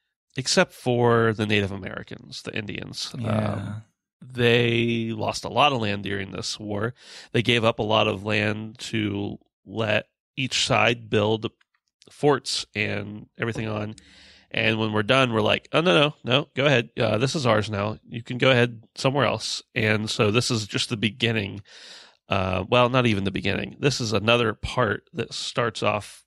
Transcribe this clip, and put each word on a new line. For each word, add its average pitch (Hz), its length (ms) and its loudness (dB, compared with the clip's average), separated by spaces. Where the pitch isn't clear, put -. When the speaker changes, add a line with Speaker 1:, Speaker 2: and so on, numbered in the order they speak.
Speaker 1:
except 175 360 0
for 117 600 2
the 107 140 -2
Native 104 240 2
Americans, - 720 -12
the - 140 -12
Indians. - 600 -8
Speaker 2:
Yeah. 110 360 -2
Speaker 1:
Um, 104 300 -8
they 117 920 2
lost 107 320 -4
a 113 40 -6
lot 131 240 4
of 123 80 -2
land 104 220 -2
during 98 300 -6
this - 260 -8
war. 104 360 -4
They 123 120 0
gave 120 220 2
up 113 140 2
a 117 60 -2
lot 107 240 4
of 98 160 -4
land 107 560 -2
to 101 580 -4
let 107 420 -2
each - 300 -2
side 117 420 2
build 110 420 0
forts - 640 0
and 104 520 -4
everything 113 300 -4
on. 107 260 -6
And 110 280 2
when 110 140 0
we're 107 100 2
done, 123 300 4
we're 110 80 2
like, 104 320 0
"Oh, 147 80 2
no, 175 140 4
no, 151 200 4
no, 123 300 0
go 135 120 0
ahead. 123 240 2
Uh, 110 180 2
this 135 160 0
is 147 120 -2
ours 107 240 2
now. 104 280 -4
You 120 140 -10
can 123 160 -8
go 131 120 4
ahead 120 320 2
somewhere 135 280 0
else." - 380 -2
And 107 360 0
so 107 200 2
this 120 200 2
is 110 160 -2
just - 240 -4
the 120 60 -2
beginning. 104 640 -2
Uh, 92 400 0
well, 123 200 4
not 127 180 2
even 101 180 2
the 107 60 0
beginning. - 500 -4
This 131 200 0
is 110 120 -2
another 110 400 2
part - 600 -4
that - 180 -6
starts - 500 -4
off 107 440 -4